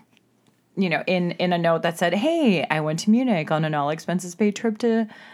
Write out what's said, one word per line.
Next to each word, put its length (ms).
you 120
know, 200
in, 240
in 200
a 60
note 240
that 160
said, 160
"Hey, 560
I 100
went 200
to 100
Munich 400
on 140
an 100
all 160
expenses 460
paid 180
trip 240
to 300